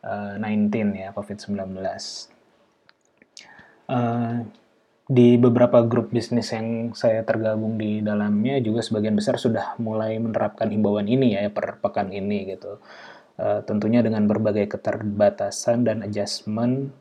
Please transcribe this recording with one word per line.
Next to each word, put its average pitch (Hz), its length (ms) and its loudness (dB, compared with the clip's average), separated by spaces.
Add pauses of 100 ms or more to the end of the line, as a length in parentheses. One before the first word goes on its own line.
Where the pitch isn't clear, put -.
eh, 101 320 -6
nineteen, 107 560 0
ya, 95 240 -10
covid 101 240 -12
sembilan 98 320 -6
belas. - 560 -8 (1600)
Eh, 120 560 -2 (640)
di 123 240 8
beberapa 120 480 6
grup 117 320 0
bisnis 117 400 -2
yang 113 400 -4
saya 113 320 0
tergabung 110 480 0
di 107 320 -2
dalamnya 104 560 0
juga 110 240 0
sebagian 107 320 0
besar 123 160 0
sudah 113 480 -2
mulai 110 400 -2
menerapkan 107 480 -2
himbauan 104 400 0
ini, 127 240 4
ya, 101 160 -2
per - 320 -6
pekan 98 320 -4
ini, 98 400 -4
gitu. - 240 -14 (600)
Eh, 104 240 0
tentunya 107 400 2
dengan 107 240 2
berbagai 107 400 2
keterbatasan 104 1200 0
dan 107 160 -2
adjustment 113 960 -4